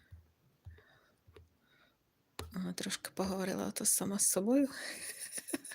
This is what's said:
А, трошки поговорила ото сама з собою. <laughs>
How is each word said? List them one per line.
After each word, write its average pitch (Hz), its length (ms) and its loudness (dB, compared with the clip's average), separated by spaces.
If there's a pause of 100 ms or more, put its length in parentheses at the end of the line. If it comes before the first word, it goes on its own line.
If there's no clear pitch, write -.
(2750)
А, 180 80 -2
трошки - 400 -4
поговорила 190 540 0
ото 214 180 -2
сама 196 340 4
з - 80 4
собою. 254 460 6
<laughs> - 40 -10 (960)